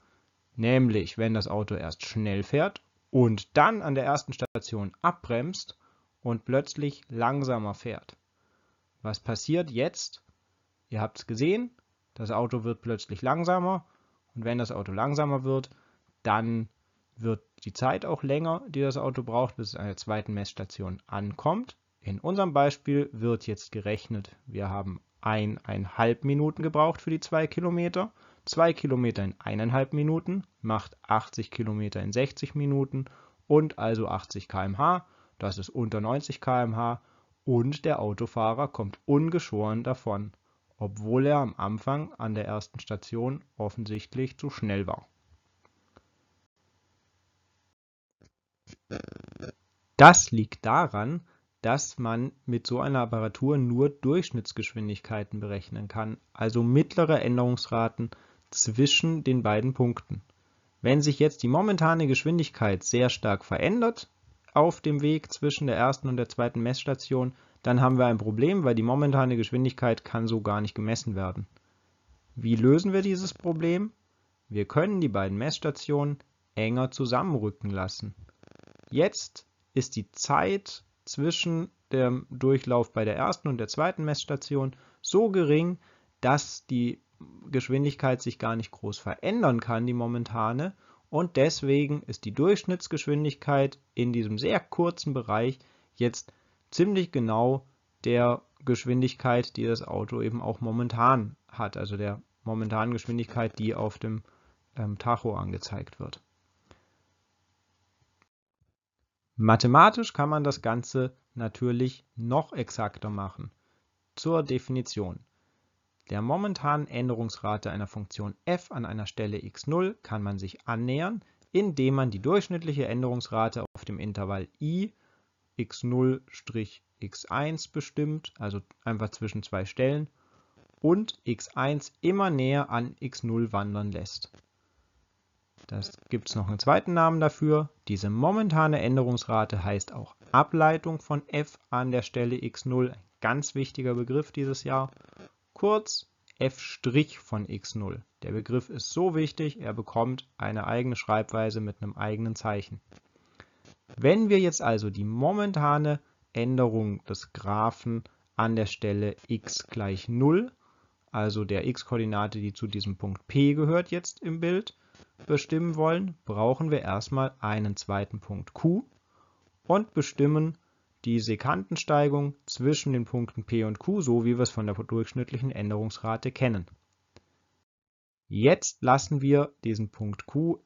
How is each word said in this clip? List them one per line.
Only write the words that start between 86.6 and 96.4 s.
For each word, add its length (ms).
die 340
Geschwindigkeit 720
sich 200
gar 160
nicht 160
groß 260
verändern 600
kann, 260
die 60
momentane, 800
und 280
deswegen 640
ist 220
die 80
Durchschnittsgeschwindigkeit 1500
in 180
diesem 260
sehr 200
kurzen 560
Bereich 460
jetzt 380